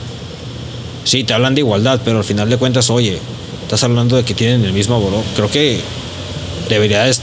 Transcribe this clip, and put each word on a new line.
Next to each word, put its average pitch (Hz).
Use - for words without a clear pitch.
Sí, 127
te 110
hablan 127
de 143
igualdad, 120
pero 113
al 104
final 104
de 123
cuentas, 123
oye, 113
estás 107
hablando 120
de 120
que 113
tienen 113
el 92
mismo 113
voto. 101
Creo 107
que 147
debería 107
es-, 123